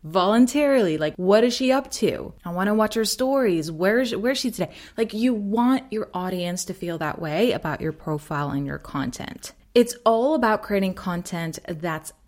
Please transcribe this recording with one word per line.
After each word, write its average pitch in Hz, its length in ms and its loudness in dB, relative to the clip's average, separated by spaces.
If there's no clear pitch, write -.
voluntarily. 214 960 4
Like, 156 160 -2
"What 202 300 6
is 240 100 2
she 254 160 0
up 277 220 2
to? - 420 -2
I 175 60 -8
wanna 190 240 0
watch 214 200 2
her 226 100 0
stories. 214 680 0
Where 190 300 2
is, 247 160 -2
where 240 160 0
is 269 60 -2
she 247 120 -2
today?" 175 200 -4
Like, 226 160 -2
you 240 200 2
want 233 580 2
your 214 200 -6
audience 180 520 -4
to 180 100 -8
feel 170 240 -6
that 156 220 -4
way 170 320 0
about - 280 -4
your 156 120 -4
profile 147 580 -6
and 139 160 -4
your 143 120 -8
content. - 760 -8
It's 240 220 4
all 226 300 4
about 220 280 2
creating 190 320 0
content 170 760 -6
that's 160 440 -8